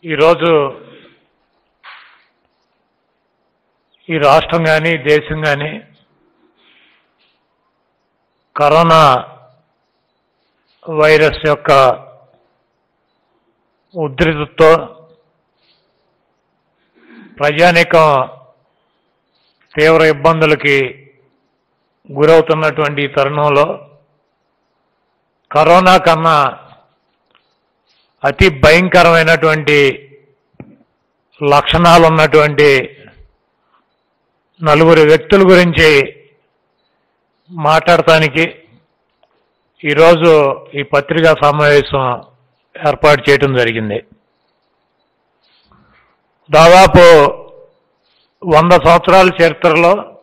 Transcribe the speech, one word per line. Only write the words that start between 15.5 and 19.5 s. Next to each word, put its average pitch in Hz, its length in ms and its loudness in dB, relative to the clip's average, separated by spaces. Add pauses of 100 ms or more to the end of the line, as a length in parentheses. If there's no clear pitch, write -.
ప్రజానీకం 165 680 0 (1700)